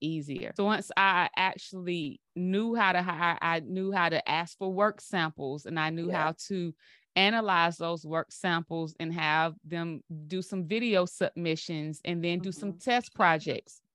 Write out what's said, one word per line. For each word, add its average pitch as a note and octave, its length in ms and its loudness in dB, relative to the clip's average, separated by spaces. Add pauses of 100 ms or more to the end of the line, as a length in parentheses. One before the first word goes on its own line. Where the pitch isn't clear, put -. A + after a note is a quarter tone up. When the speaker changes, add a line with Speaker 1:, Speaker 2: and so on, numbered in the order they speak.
Speaker 1:
easier. D3 560 -6
So G3+ 80 0
once G#3 320 0
I F#3+ 400 4
actually F3 840 -4 (140)
knew G3 400 0
how G#3 160 6
to F3+ 100 4
hire, E3+ 400 0
I E3 200 0
knew F#3+ 320 -4
how F3+ 160 4
to D#3+ 200 0
ask E3 300 -2
for F#3+ 140 -4
work G#3 280 2
samples, D3+ 640 -4
and F3 140 -4
I D#3 120 2
knew E3 180 -4
Speaker 2:
Yeah. F3 160 0
Speaker 1:
how D#3+ 100 0 (140)
to F3 260 -4 (400)
analyze F#3+ 640 4
those E3+ 280 -4
work D#3+ 280 -4
samples E3 640 -2
and E3 160 -4
have D#3+ 400 2 (100)
them E3+ 380 -6 (240)
do F#3 160 -4
some F#3 240 -4
video G#3+ 380 2
submissions D#3+ 1000 -2
and E3+ 200 -2
then F3 160 0
do F#3+ 100 -4
some G3+ 200 -6
Speaker 2:
Mm-hmm. E3+ 80 -10
Speaker 1:
test B3 360 0
projects. D#3+ 640 2 (140)